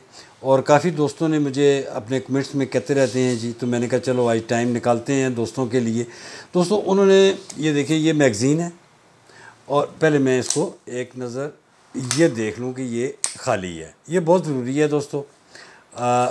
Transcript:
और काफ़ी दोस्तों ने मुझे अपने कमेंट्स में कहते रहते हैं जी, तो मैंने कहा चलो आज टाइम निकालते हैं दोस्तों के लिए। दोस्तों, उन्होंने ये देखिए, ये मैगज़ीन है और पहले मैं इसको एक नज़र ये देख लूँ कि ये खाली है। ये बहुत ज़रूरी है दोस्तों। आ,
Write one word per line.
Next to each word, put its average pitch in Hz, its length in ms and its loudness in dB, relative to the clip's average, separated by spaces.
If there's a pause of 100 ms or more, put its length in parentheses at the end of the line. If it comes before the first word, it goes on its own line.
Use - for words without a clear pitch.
(440)
और 135 200 4
काफ़ी 151 300 4
दोस्तों 147 360 -2
ने 156 100 0
मुझे 143 280 2 (240)
अपने 113 300 -4
कमेंट्स 131 340 -4
में 135 120 0
कहते - 260 -2
रहते 127 280 2
हैं 127 180 0
जी, 117 140 -6
तो 120 140 -6
मैंने 120 200 0
कहा 123 140 0
चलो 123 260 0
आज 113 220 0
टाइम 120 220 0
निकालते 117 440 0
हैं 131 200 0
दोस्तों 117 320 -4
के 120 140 0
लिए। 117 240 -2 (480)
दोस्तों, 180 260 2
उन्होंने 190 400 4 (380)
ये 151 160 0
देखिए, 143 240 0
ये 160 180 2
मैगज़ीन 135 440 2
है 170 120 -6 (1000)
और 143 320 0
पहले 156 200 4
मैं 131 180 2
इसको 147 340 -2 (160)
एक 123 280 -8
नज़र 127 340 -8 (600)
ये 156 180 4
देख 110 300 -4
लूँ 127 140 -6
कि 127 180 -8
ये 120 160 -4 (300)
खाली 92 400 -2
है। 80 160 -14 (160)
ये 175 120 0
बहुत 165 240 2
ज़रूरी 131 300 -4
है 151 120 2
दोस्तों। 147 340 -4 (720)
आ, 123 360 0